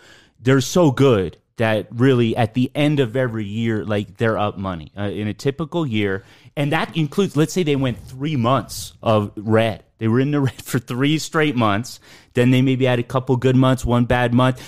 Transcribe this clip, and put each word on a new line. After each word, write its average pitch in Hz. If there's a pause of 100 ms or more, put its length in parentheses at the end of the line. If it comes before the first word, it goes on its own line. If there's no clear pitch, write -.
(400)
They're 131
so 160
good 113 (200)
that 110
really 120
at 113
the 127
end 147
of 117
every 113
year, 107
like, 104
they're 110
up 104
money. 92
Uh, 98
in 101
a 104
typical 156
year, 104 (340)
and 147
that 160
includes, 165
let's 147
say 180
they 147
went 131
three 135
months 120 (100)
of 107
red. 110 (160)
They 110
were 113
in 139
the 147
<laughs> 135
red -
for -
three 139
straight 156
months. 110 (340)
Then 123
they 127
maybe 131
had 123
a 120
couple 127
good 127
months, 131
one 120
bad 123
month, 127